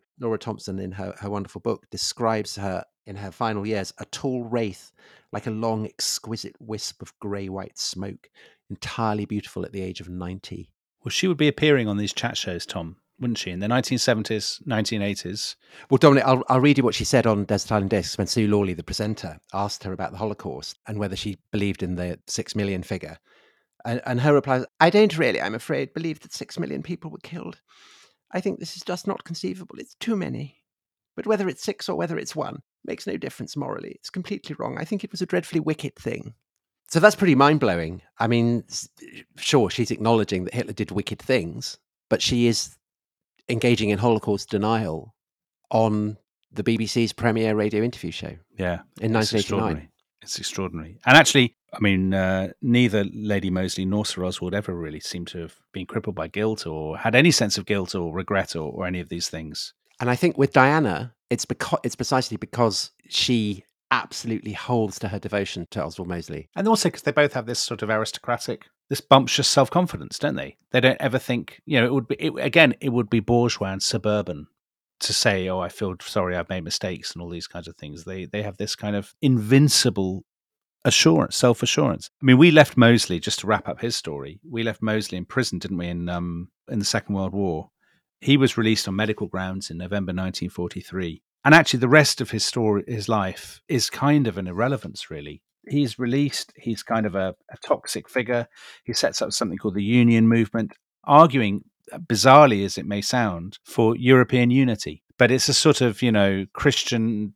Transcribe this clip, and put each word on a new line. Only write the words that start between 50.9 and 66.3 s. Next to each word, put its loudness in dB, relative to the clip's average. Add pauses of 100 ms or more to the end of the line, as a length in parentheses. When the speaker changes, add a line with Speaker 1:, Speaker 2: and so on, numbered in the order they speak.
Speaker 2:
And 10
actually, 6 (180)
I -14
mean, 2
uh, 0 (120)
neither 4
Lady -2
Mosley -2
nor 0
Sir -6
Oswald -6
ever -4
really -10
seemed -10
to -12
have -12 (160)
been -10
crippled -6
by -6
guilt -4
or -8
had -2
any 8
sense 0
of -8
guilt -4
or -4
regret -4
or, -6
or -8
any -6
of -10
these -8
things. -12 (260)
Speaker 1:
And -2
I 2
think 0
with 2
Diana, 4 (160)
it's -2
beca-, -4
it's -4
precisely -2
because -2 (180)
she 0 (280)
absolutely -4
holds -2
to -6
her -4
devotion -4
to -4
Oswald -8
Mosley. -8